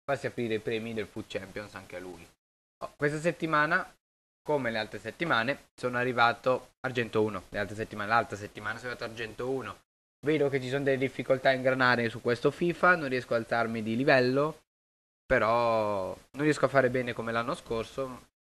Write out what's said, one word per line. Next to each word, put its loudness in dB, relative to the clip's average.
farsi -4
aprire -4
i 0
premi -4
del -6
Food -12
Champions -12
anche -14
a -10
lui. -14
Oh, -16
questa -2
settimana, 0
come 0
le -2
altre -4
settimane, -2
sono -4
arrivato 2
argento 0
uno. -2
Le -6
altre -6
settimane, -8
l'altra 2
settimana -10
sono -8
arrivato -8
argento -8
uno. -6
Vedo 4
che 0
ci -6
sono -2
delle 4
difficoltà 0
a 6
ingranare 4
su -4
questo 2
fifa, 4
non -4
riesco -2
a 2
alzarmi 0
di -2
livello, 4
però 2
non -4
riesco 2
a 2
fare 4
bene -2
come -4
l'anno -2
scorso. -8